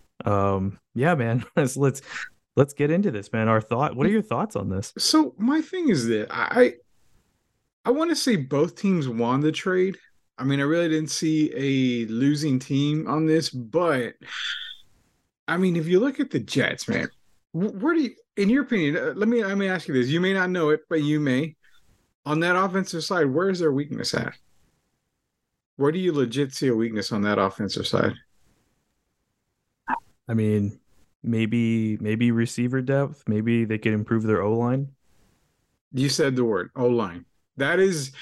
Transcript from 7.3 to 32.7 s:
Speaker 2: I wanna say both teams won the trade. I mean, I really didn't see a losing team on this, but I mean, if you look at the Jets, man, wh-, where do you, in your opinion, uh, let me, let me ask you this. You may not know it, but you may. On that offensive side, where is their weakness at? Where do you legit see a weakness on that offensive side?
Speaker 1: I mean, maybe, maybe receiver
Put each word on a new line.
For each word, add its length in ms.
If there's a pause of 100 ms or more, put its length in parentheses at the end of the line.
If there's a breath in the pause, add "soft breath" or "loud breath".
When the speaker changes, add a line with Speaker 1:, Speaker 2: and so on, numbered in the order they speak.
Speaker 2:
I 80
wanna 240
say 180
both 400
teams 320
won 320
the 140
trade. 460 (400)
I 60
mean, 160
I 40
really 240
didn't 220
see 440
a 560
losing 480
team 480
on 200
this, 240
but 640 (1300 loud breath)
I 120
mean, 180
if 100
you 140
look 200
at 100
the 100
Jets, 480
man, 220 (420)
wh-, 280
where 140
do 60
you, 140 (220)
in 120
your 140
opinion, 340
uh, 180
let 140
me, 160
let 140
me 100
ask 180
you 80
this. 140
You 120
may 120
not 180
know 200
it, 180
but 140
you 180
may. 340 (720 soft breath)
On 160
that 160
offensive 480
side, 220
where 240
is 100
their 120
weakness 420
at? 180 (1400)
Where 160
do 60
you 140
legit 420
see 140
a 60
weakness 380
on 100
that 160
offensive 480
side? 280 (2000)
Speaker 1:
I 80
mean, 460 (420)
maybe, 760
maybe 340
receiver 480